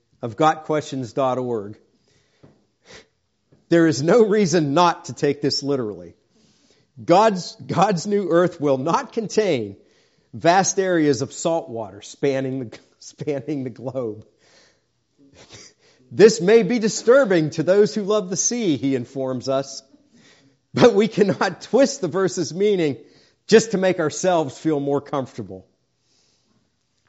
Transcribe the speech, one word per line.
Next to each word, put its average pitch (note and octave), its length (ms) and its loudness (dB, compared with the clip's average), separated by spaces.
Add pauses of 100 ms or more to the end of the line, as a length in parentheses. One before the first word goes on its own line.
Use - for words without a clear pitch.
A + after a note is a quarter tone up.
(220)
of A2+ 140 -8
got D#3+ 300 2
questions C#3 480 -6
dot B2+ 260 -2
org, A2 400 -6 (1900)
there E3+ 180 4
is C3+ 160 0
no A3 220 4
reason F3+ 480 0
not E3+ 320 2
to B2+ 80 -14
take C#3+ 280 -2
this C#3 220 -4
literally. G#2+ 500 -6 (880)
God's, F#3 520 2
God's E3 500 -2
new G3+ 240 -2
earth E3+ 320 0
will C#3 160 0
not E3+ 360 -4
contain E3 640 -2 (580)
vast E3+ 420 2
areas D#3 460 2
of B2+ 100 -8
salt E3 360 -4
water G2+ 320 -12
spanning C3 580 -4
the, A2+ 200 -14 (100)
<laughs> - 100 -20
spanning C#3+ 640 -8
the B2 80 -10
globe. A2+ 520 -10 (1900)
"This F3 300 6
may A3 200 6
be A#3+ 160 0
disturbing G#3 760 2
to D#3+ 120 -4
those G3+ 320 2
who G#3+ 80 -4
love G3 260 -2
the F#3+ 80 -6
sea," G#3+ 400 -2
he C3+ 160 -2
informs C3 560 -6
us, C3+ 320 -4 (920)
"but D#3 180 6
we G3+ 140 4
cannot G3+ 540 -2
twist - 400 2
the F#3 60 -4
verse's E3+ 460 -4
meaning F3+ 440 0 (500)
just - 240 4
to F#3 80 -2
make F#3 200 0
ourselves D#3+ 600 -2
feel D#3 200 -2
more C#3+ 220 -2
comfortable." G#2+ 640 -10 (1400)